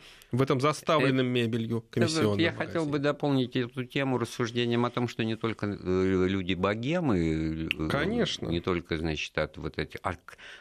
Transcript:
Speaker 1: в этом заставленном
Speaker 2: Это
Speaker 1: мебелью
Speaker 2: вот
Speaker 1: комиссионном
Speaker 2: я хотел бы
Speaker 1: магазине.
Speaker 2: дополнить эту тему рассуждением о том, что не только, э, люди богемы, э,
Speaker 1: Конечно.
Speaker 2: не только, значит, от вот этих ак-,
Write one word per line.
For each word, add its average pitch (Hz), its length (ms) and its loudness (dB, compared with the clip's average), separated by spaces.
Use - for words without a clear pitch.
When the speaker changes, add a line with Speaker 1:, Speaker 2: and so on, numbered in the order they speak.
Speaker 1:
в 123 120 2
этом 135 180 2
заставленном 135 680 2
Speaker 2:
Это 123 80 0
Speaker 1:
мебелью 117 420 0
Speaker 2:
вот 113 140 -6
Speaker 1:
комиссионном 117 480 2
Speaker 2:
я 165 140 2
хотел 160 320 -4
бы 147 80 -2
Speaker 1:
магазине. 143 100 0
Speaker 2:
дополнить 139 540 0
эту 127 280 -2
тему 135 340 -2
рассуждением 120 640 0
о 120 60 0
том, 123 180 0
что - 160 -4
не 113 100 -2
только, 107 320 -4
э, 92 640 2
люди 95 260 0
богемы, 90 1160 0
э, 78 160 -2
Speaker 1:
Конечно. 190 600 -2
Speaker 2:
не 85 120 0
только, 85 380 -2
значит, 78 400 -4
от 76 180 -4
вот 76 220 -6
этих - 240 -6
ак-, - 340 -8